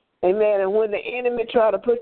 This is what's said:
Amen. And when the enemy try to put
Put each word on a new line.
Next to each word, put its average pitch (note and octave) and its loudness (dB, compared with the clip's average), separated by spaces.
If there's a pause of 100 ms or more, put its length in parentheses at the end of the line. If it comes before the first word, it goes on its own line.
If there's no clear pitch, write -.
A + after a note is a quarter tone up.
(240)
Amen. G3+ 2
And F#3+ -2
when G#3+ 0
the G3+ -4
enemy A#3+ -4
try A3 4
to G3 -2
put A#3+ -2